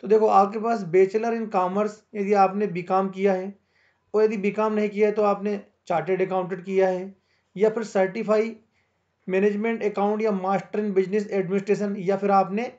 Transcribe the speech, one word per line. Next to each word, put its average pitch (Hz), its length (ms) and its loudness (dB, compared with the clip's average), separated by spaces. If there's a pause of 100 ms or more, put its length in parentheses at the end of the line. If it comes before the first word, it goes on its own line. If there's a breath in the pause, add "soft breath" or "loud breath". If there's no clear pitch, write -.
तो - 40 -10
देखो 214 200 4
आपके 202 320 4
पास 220 280 -2
Bachelor 190 460 2
in 226 220 -4
Commerce, 196 400 -2 (200)
यदि 202 180 0
आपने 196 340 4
बीकॉम 190 420 -2
किया 190 240 0
है, 190 200 -6 (600)
और 214 100 4
यदि 220 140 2
बीकॉम 208 360 0
नहीं 214 160 0
किया 208 180 2
है 208 60 0
तो 214 100 0
आपने 202 360 0 (280)
चार्टर्ड 175 340 0
अकाउंटेंट 185 440 -4
किया 190 220 2
है, 185 260 -4 (420)
या 202 140 2
फिर 220 160 -4
सर्टिफाई 214 680 0 (720)
मैनेजमेंट 202 560 0
अकाउंट 208 380 -2
या 220 100 0 (120)
Master 196 400 -2
in 208 140 -2
Business 196 280 0 (140)
Administration, 196 600 -2
या 190 180 0
फिर 196 140 0
आपने 196 480 0